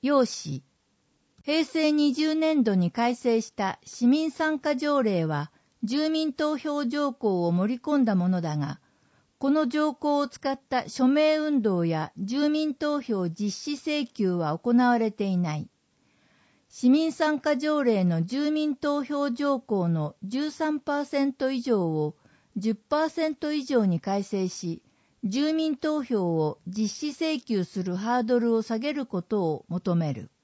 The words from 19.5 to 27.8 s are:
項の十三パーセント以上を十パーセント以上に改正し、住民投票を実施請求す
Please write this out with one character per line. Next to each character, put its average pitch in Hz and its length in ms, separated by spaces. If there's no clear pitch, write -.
項 190 280
の 156 340
十 262 280
三 302 300
パ 294 220
ー - 20
セ 277 220
ン 269 60
ト 262 180
以 269 100
上 208 280
を 156 280
十 208 180
パ 302 300
ー 320 60
セ 320 180
ン 311 60
ト 302 180
以 294 120
上 254 200
に 175 160
改 202 240
正 190 240
し、 165 340
住 269 300
民 320 240
投 302 260
票 214 220
を 160 420
実 214 460
施 - 0
請 311 260
求 208 260
す 185 200